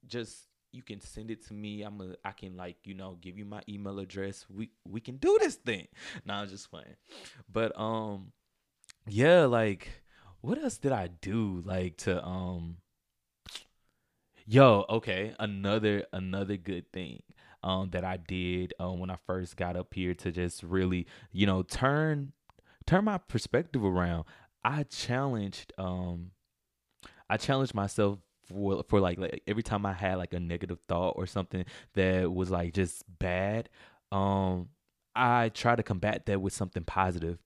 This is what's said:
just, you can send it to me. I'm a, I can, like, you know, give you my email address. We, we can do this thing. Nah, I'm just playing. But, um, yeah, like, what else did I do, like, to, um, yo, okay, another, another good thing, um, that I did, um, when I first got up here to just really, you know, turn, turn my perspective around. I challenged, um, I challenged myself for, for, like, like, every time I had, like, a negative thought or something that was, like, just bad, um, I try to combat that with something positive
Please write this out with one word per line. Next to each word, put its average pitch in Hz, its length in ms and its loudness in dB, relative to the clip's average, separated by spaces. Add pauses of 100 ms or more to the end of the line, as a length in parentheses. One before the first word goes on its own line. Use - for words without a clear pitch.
just, 117 400 -10 (240)
you 123 100 -18
can 101 200 -14
send 110 280 -14
it 107 180 -10
to 107 60 -16
me. 104 280 -10
I'm 104 180 -12
a, 92 240 -12
I 98 80 -6
can, 92 240 -16
like, 90 300 -12
you 98 80 -12
know, 95 260 -14
give 90 180 -16
you 104 60 -12
my 101 240 -14
email 101 320 -8
address. 98 500 -8
We, 101 200 -10 (180)
we 107 140 -8
can 127 160 -12
do 381 240 4
this 349 140 2
thing. 104 320 -6 (360)
Nah, 104 200 -6
I'm 101 40 -10
just 95 220 -16
playing. - 260 -18 (560)
But, 113 260 0
um, 107 540 -4 (760)
yeah, 151 360 8
like, 113 460 2 (520)
what 180 160 -2
else 302 200 -4
did 135 140 0
I 98 160 -2
do, 95 580 -4
like, 92 320 -4
to, 90 260 -2
um, 90 540 -6 (1700)
yo, 110 440 10
okay, 107 480 -2
another, 104 760 0
another 95 420 -4
good 90 380 -8
thing, 82 300 -10 (380)
um, 95 280 -2
that 90 160 -4
I 92 120 -4
did, 90 640 -4
um, 90 200 -4
when 92 100 -6
I 92 160 -8
first 92 320 -4
got 87 180 -2
up 90 180 -6
here 90 200 0
to 87 180 -4
just 87 320 -4
really, 90 440 2 (240)
you 98 140 4
know, 92 180 4
turn, 143 680 0 (540)
turn 185 180 6
my 208 140 2
perspective - 680 0
around. 87 420 2 (380)
I 143 200 2
challenged, 120 920 -2
um, 90 540 -4 (1000)
I 107 60 6
challenged 135 380 2
myself 101 460 2 (260)
for, 98 420 0
for, 101 140 6
like, 90 180 2
like, - 260 -6
every 110 180 -2
time 101 220 -2
I 98 60 0
had, 92 240 0
like, 90 180 -4
a 87 60 -2
negative 85 480 -4
thought 90 300 0
or 92 100 -4
something 92 380 -4 (300)
that 92 360 4
was, 90 180 0
like, 87 240 0
just 95 300 0 (160)
bad, 98 480 0 (440)
um, 98 580 2 (460)
I 120 340 4
try 120 260 2
to 113 80 0
combat 104 440 -2
that 101 120 2
with 95 140 -2
something 90 320 -4
positive 87 600 0